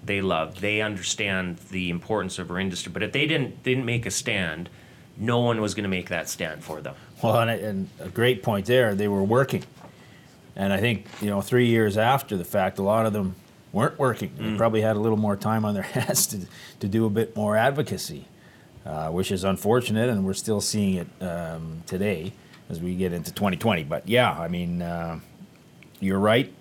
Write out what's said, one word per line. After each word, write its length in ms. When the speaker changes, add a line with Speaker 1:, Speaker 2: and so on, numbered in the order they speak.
Speaker 1:
they 200
love, 400
they 200
understand 760
the 180
importance 500
of 120
our 80
industry, 300
but 140
if 80
they 160
didn't, 360
didn't 220
make 200
a 60
stand, 580
no 240
one 180
was 140
gonna 160
make 180
that 220
stand 340
for 160
them. 160
Speaker 2:
Well, 200
and, 100
and 380
a 80
great 360
point 220
there, 300
they 140
were 140
working. 420
And 140
I 60
think, 300
you 80
know, 120
three 260
years 300
after 400
the 80
fact, 340
a 20
lot 240
of 60
them 240
weren't 260
working. 380
They 60
Speaker 1:
Mm. 140
Speaker 2:
probably 220
had 160
a 40
little 180
more 180
time 300
on 80
their 100
<laughs> 160
hands 280
to, 200
to 80
do 180
a 40
bit 260
more 220
advocacy, 680
uh, 240
which 240
is 100
unfortunate, 680
and 140
we're 100
still 280
seeing 340
it, 120
um, 640
today 460
as 100
we 160
get 160
into 220
twenty 240
twenty. 260
But 240
yeah, 240
I 160
mean, 340
uh, 380
you're 200
right. 420